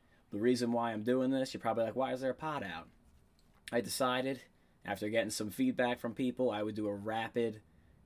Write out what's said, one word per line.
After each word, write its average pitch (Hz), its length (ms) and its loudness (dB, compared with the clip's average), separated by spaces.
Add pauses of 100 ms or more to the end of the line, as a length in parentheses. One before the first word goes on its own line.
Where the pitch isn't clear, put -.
(320)
The 104 80 -4
reason 120 320 4
why 117 200 0
I'm 107 120 -4
doing 127 260 2
this, 131 240 0
you're - 80 -8
probably 113 220 2
like, 107 120 -2
"Why 127 180 0
is 127 80 -4
there 131 100 0
a - 20 -4
pod 147 300 -4
out?" 82 240 -8 (840)
I 120 80 2
decided, 127 600 0 (420)
after 101 240 -2
getting 110 220 2
some 107 220 -4
feedback 123 480 2
from 117 160 -6
people, 127 340 0
I 104 140 0
would 107 100 -2
do 107 140 -2
a 101 80 -2
rapid, 110 680 -2 (440)